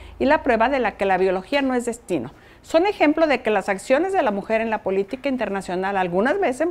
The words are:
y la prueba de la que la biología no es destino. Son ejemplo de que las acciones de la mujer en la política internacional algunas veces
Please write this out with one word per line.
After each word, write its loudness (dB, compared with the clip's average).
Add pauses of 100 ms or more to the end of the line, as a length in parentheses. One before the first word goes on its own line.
(180)
y 0
la 4
prueba 2
de 0
la -2
que -2
la 2
biología 0
no 0
es -2
destino. -6 (280)
Son 2
ejemplo 2
de 0
que -2
las 0
acciones 0
de 2
la 0
mujer -2
en -4
la -4
política -2
internacional -4
algunas 0
veces 0